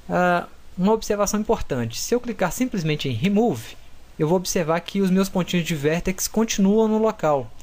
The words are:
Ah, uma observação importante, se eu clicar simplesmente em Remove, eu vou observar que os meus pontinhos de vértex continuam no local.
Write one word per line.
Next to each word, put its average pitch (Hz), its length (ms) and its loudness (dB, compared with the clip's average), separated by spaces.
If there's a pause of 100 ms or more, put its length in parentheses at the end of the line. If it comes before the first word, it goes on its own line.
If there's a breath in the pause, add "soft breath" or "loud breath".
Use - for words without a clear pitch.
Ah, 175 380 2 (280)
uma 185 160 2
observação 208 480 0
importante, 127 600 -2
se - 160 -2
eu 247 40 2
clicar 196 320 -2
simplesmente 156 560 -2
em 131 60 -2
Remove, 185 640 0 (400)
eu 151 100 0
vou 180 100 4
observar 175 440 0
que - 200 -2
os 190 100 4
meus 190 180 2
pontinhos 175 380 0
de 170 80 -2
vértex 156 520 0
continuam 220 600 2
no 220 100 2
local. 160 540 0 (120 loud breath)